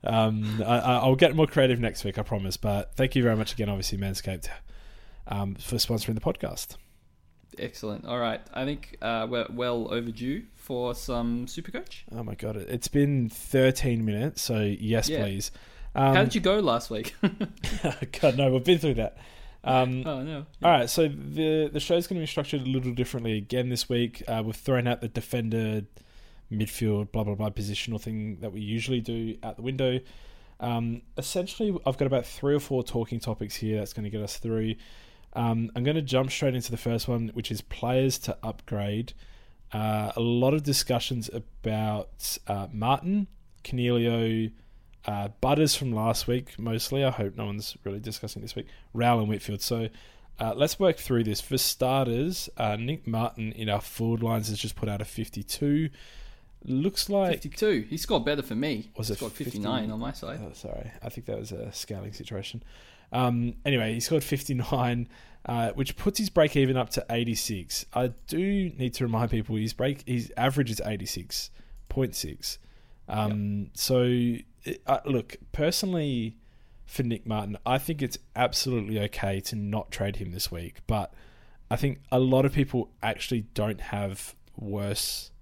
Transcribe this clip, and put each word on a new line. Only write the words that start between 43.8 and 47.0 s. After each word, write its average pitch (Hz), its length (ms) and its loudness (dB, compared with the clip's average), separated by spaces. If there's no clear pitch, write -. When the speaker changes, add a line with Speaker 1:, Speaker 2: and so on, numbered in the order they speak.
Speaker 1:
uh, 104 220 -2
Butters 147 340 6
from 127 200 -2
last 110 320 2
week, 127 320 -2
mostly. 117 440 0